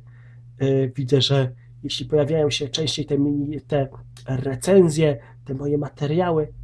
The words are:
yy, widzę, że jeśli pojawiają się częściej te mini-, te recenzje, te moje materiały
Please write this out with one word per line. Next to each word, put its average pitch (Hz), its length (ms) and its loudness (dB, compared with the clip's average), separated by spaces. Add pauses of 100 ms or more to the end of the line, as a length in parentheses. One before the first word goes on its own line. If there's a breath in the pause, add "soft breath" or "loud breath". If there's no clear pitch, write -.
(600 soft breath)
yy, 135 360 0
widzę, 135 260 2
że 135 300 2 (320 soft breath)
jeśli - 220 -8
pojawiają 151 440 0
się 143 200 -4
częściej 151 360 -4
te 143 120 -2
mini-, 143 440 -2
te 139 260 -2 (400)
recenzje, 143 920 4 (260 loud breath)
te 139 80 -8
moje 143 240 -2
materiały 151 760 -2 (100)